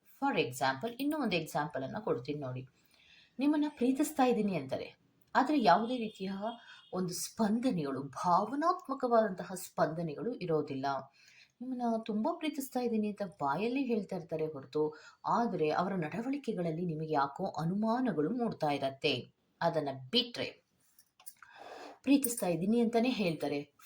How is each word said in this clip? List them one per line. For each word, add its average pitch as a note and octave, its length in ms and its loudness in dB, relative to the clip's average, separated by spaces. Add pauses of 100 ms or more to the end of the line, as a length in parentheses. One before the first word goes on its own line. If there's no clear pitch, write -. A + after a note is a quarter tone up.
(240)
For - 140 0
example, C3+ 520 0
ಇನ್ನೂ C#4+ 280 -2
ಒಂದು A3 180 0
ಎಕ್ಸಾಂಪಲ್ D#3 480 -2
ಅನ್ನ C3 160 -6
ಕೊಡ್ತೀನಿ D3 420 -2
ನೋಡಿ. B2+ 260 -8 (720)
ನಿಮ್ಮನ್ನ D4 300 4
ಪ್ರೀತಿಸ್ತಾ C4+ 540 2
ಇದ್ದೀನಿ G#3 320 2
ಅಂತಾರೆ, C3+ 400 -6 (400)
ಆದ್ರೆ C4+ 280 4
ಯಾವುದೇ G#3+ 340 6
ರೀತಿಯ G3 340 -6 (640)
ಒಂದು F#3 160 -2
ಸ್ಪಂದನೆಗಳು, F#3 920 0
ಭಾವನಾತ್ಮಕವಾದಂತಹ A3 1500 2
ಸ್ಪಂದನೆಗಳು D#3+ 800 -2
ಇರೋದಿಲ್ಲ. D3 520 -2 (760)
ನಿಮ್ಮನ್ನ A#3+ 440 -2
ತುಂಬಾ A3 280 -2
ಪ್ರೀತಿಸ್ತಾ C#4+ 460 -4
ಇದ್ದೀನಿ A3+ 280 0
ಅಂತ G#3 140 -6 (200)
ಬಾಯಲ್ಲಿ G#3+ 440 0
ಹೇಳ್ತಾ G#3 300 -2
ಇರ್ತಾರೆ D#3 300 -4
ಹೊರತು, D3+ 500 -2 (300)
ಆದ್ರೆ F3+ 440 2
ಅವರ F#3 240 0
ನಡವಳಿಕೆಗಳಲ್ಲಿ F3+ 880 -2
ನಿಮಗೆ D#3 320 -2
ಯಾಕೋ C#3 320 0
ಅನುಮಾನಗಳು G3 840 0
ಮೂಡ್ತಾ A3 380 -2
ಇರತ್ತೆ. C#3 640 -2 (280)
ಅದನ್ನ D#3 280 2 (200)
ಬಿಟ್ರೆ, A#3+ 360 0 (1600)
ಪ್ರೀತಿಸ್ತಾ C4+ 440 4
ಇದ್ದೀನಿ F#3+ 320 2
ಅಂತಾನೆ A#3 300 4
ಹೇಳ್ತಾರೆ, D3+ 640 -2 (100)